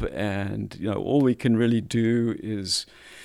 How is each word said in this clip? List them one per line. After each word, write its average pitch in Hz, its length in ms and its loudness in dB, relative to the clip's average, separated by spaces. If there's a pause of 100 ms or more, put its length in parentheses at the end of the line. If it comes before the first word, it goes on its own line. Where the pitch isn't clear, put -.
(120)
and, 101 680 -4
you 98 120 -4
know, 101 60 -2
all 101 240 2
we 127 140 4
can 120 200 2
really 117 260 4
do 117 580 0
is, 98 460 -4 (400)